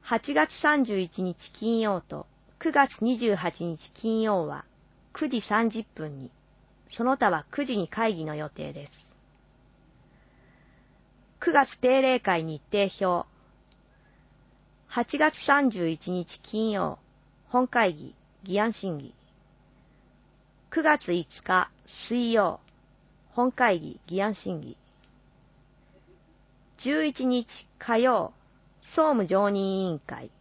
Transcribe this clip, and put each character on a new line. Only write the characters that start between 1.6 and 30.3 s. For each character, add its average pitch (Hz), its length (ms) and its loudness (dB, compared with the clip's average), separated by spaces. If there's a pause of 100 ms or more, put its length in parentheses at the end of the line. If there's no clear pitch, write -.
曜 202 200 0
と、 - 260 -12 (320)
九 320 140 0
月 277 200 4 (100)
二 233 160 2
十 220 180 2
八 165 260 -4
日 165 160 -6 (220)
金 220 220 0
曜 196 240 2
は、 147 180 -8 (480)
九 311 160 -4
時 247 140 -2
三 226 260 2
十 214 160 -4 (100)
分 151 240 -10
に、 131 120 -14 (680)
そ 233 80 -2
の 262 140 2
他 226 100 4
は 165 220 0
九 285 160 -4
時 254 100 -2
に 175 120 -2
会 220 260 0
議 160 100 -6
の 151 120 -6
予 151 120 -8
定 151 240 -10
で 147 140 -14
す。 - 60 -20 (2500)
九 339 120 2
月 277 300 4
定 262 180 6
例 262 200 2
会 170 220 0
日 156 200 -8 (100)
程 202 160 2 (100)
表。 180 360 -2 (1600)
八 240 240 -2
月 302 160 4 (100)
三 277 260 4
十 180 180 -2
一 165 240 -4
日 180 320 -6
金 220 260 -2
曜、 180 300 -2 (480)
本 247 180 2
会 214 280 2
議、 147 200 -16 (300)
議 190 160 0
案 220 120 0
審 180 240 -6
議。 135 160 -14 (1600)
九 311 140 -2
月 302 280 2
五 175 140 -2 (160)
日 185 260 2 (380)
水 240 240 0
曜、 208 300 2 (720)
本 247 160 2
会 214 300 2
議、 151 260 -12
議 185 160 -2
案 208 140 -2
審 180 240 -8
議。 - 160 -14 (2000)
十 302 280 -2
一 262 200 -4
日 247 180 0 (360)
火 226 180 0
曜、 233 340 2 (640)
総 311 220 4
務 202 100 2
常 196 240 4
任 196 300 0
委 185 100 -2
員 156 80 -4
会。 120 320 -14 (100)